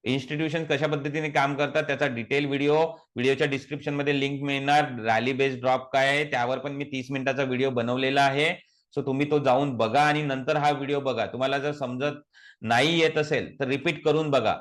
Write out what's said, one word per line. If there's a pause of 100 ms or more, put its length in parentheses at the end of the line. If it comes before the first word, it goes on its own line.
इन्स्टिट्यूशन
कशा
पद्धतीने
काम
करतात
त्याचा
डिटेल
व्हिडिओ (100)
व्हिडिओच्या
डिस्क्रिप्शन
मध्ये
लिंक
मिळणार. (200)
रॅली
बेस्ड
ड्रॉप
काय
आहे
त्यावर
पण
मी
तीस
मिनिटाचा
व्हिडिओ
बनवलेला
आहे. (300)
So
तुम्ही
तो
जाऊन
बघा
आणि
नंतर
हा
व्हिडिओ
बघा.
तुम्हाला
जर
समजत (460)
नाही
येत
असेल
तर
रिपीट
करून
बघा